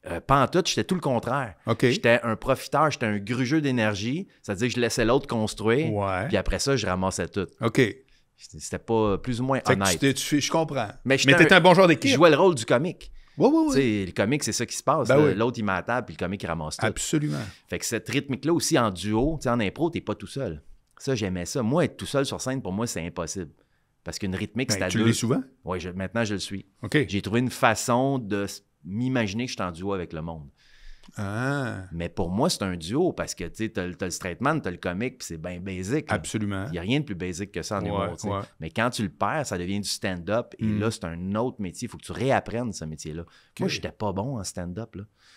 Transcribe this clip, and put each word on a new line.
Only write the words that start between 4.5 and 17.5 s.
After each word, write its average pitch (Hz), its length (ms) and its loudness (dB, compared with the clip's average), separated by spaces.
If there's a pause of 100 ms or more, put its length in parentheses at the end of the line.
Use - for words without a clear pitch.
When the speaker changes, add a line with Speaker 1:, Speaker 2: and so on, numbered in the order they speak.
Speaker 1:
que 107 60 -2
je 120 60 0
laissais 117 240 2
l'autre 127 220 4
construire, 110 680 0
Speaker 2:
Ouais. 98 360 -2
Speaker 1:
puis 104 100 0
après 92 200 0
ça, 139 180 2
je 101 100 -2
ramassais 92 420 0
tout. 92 180 -4 (140)
Speaker 2:
OK. 117 160 0 (600)
Speaker 1:
C'était, - 240 -20
c'était - 180 -8
pas 107 400 2
plus 120 220 -4
ou 127 40 -2
moins 131 140 0
Speaker 2:
Fait 131 160 2
que 98 60 2
Speaker 1:
honnête. 98 120 4
Speaker 2:
tu 82 60 0
t'es, 135 160 4
tu - 100 -4
fais, 147 160 2
je - 100 -2
comprends. 151 360 0 (180)
Speaker 1:
Mais 135 120 6
Speaker 2:
Mais - 20 2
Speaker 1:
j'étais 139 180 6
Speaker 2:
t'étais 165 180 8
Speaker 1:
un, 185 40 10
Speaker 2:
un - 20 10
bon 175 140 10
joueur 185 140 8
d'équipe. 139 220 4
Speaker 1:
je 131 60 4
jouais 165 140 10
le 143 60 8
rôle 180 180 6
du 113 100 -4
comique. - 480 0 (240)
Speaker 2:
Oui, 180 160 6
oui, 330 60 4 (100)
oui. 262 60 2
Speaker 1:
Tu 139 60 6
sais, 107 260 2
le 87 60 -10
comique, 117 320 0
c'est 107 80 -2
ça 120 120 -2
qui - 120 -8
se - 60 -8
passe, 135 260 2
Speaker 2:
Ben 135 80 8
Speaker 1:
là. 151 80 8
Speaker 2:
oui. 95 100 4
Speaker 1:
L'autre, 117 240 0
il 107 60 -2
met 95 80 0
la 90 100 0
table, 120 240 -2
puis 82 120 -12
le 92 60 -2
comique, 95 180 -4
il 98 40 -6
ramasse 80 320 -4
tout. 110 80 0
Speaker 2:
Absolument. 147 500 0 (320)